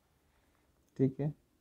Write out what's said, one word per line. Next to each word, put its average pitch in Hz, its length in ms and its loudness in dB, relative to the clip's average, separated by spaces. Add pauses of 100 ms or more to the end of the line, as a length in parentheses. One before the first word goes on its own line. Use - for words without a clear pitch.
(1000)
ठीक 131 200 2
है। 147 140 -4 (280)